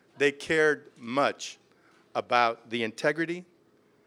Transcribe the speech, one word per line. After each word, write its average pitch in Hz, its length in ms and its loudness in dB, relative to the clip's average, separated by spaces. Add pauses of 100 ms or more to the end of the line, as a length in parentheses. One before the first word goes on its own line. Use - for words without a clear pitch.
(200)
They 143 120 2
cared 147 640 0
much 123 640 -4 (560)
about 117 560 0
the 117 140 -2
integrity 160 600 -4 (640)